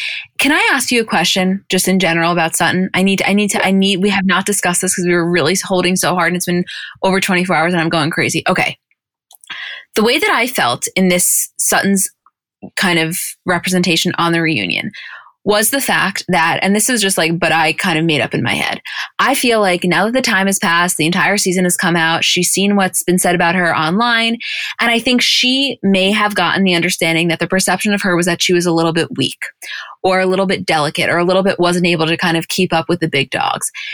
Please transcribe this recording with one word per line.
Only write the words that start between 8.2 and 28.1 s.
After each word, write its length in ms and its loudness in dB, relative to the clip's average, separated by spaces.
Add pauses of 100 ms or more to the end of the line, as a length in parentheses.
Okay. 300 -2 (1160)
The 80 2
way 160 2
that 100 0
I 160 2
felt 500 -2
in 120 4
this 500 0
Sutton's 540 0 (640)
kind 240 0
of 180 -2 (300)
representation 720 0
on 140 2
the 80 2
reunion 500 -2 (520)
was 260 2
the 100 -2
fact 480 -2
that, 340 2
and 140 2
this 140 0
is 120 0
just, 160 0
like, 220 0
but 140 2
I 180 2
kind 260 -2
of 60 0
made 160 2
up 140 -2
in 100 -2
my 100 -2
head. 280 -4 (360)
I 160 2
feel 280 2
like 240 0
now 180 2
that 80 0
the 100 0
time 260 0
has 120 0
passed, 380 0
the 80 0
entire 320 0
season 260 0
has 140 0
come 180 0
out, 300 0
she's 240 0
seen 260 0
what's 280 0
been 140 2
said 160 0
about 220 2
her 180 0
online, 680 0 (420)
and 100 0
I 80 2
think 220 0
she 600 0
may 300 2
have 240 0
gotten 300 0
the 100 2
understanding 540 0
that 100 -2
the 80 -2
perception 460 0
of 80 -2
her 160 0